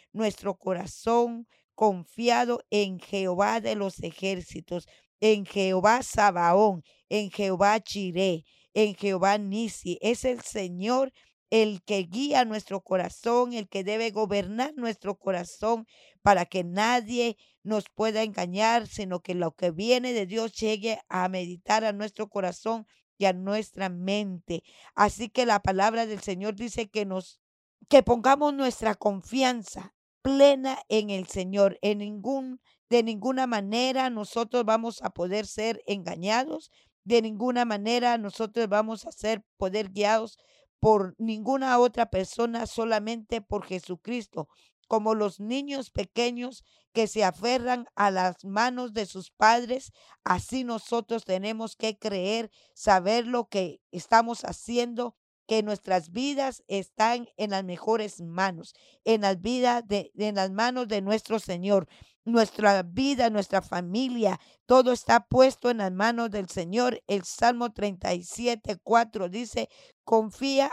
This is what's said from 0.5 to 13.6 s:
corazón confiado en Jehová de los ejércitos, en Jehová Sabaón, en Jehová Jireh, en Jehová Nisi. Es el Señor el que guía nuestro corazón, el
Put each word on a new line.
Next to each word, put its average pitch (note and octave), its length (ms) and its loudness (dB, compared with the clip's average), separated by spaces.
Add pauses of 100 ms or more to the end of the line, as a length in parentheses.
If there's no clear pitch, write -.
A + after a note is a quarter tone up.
corazón A#3 880 -2 (280)
confiado A#3 960 0
en G3 280 0
Jehová G3+ 640 -2
de A3 140 -2
los G3 260 -6
ejércitos, F3+ 880 -8 (360)
en G#3+ 220 4
Jehová G3 560 2
Sabaón, F#3+ 840 4 (240)
en G#3 220 -4
Jehová G3+ 560 2
Jireh, F#3 580 -2 (300)
en G#3 220 2
Jehová G3 420 0
Nisi. G3+ 640 -6
Es A#3 240 -2
el B3 160 -2
Señor G#3+ 720 -4 (380)
el G#3+ 320 2
que G#3 200 -2
guía C4 420 0
nuestro G#3 360 -8
corazón, A#3 720 -2
el A3 140 -8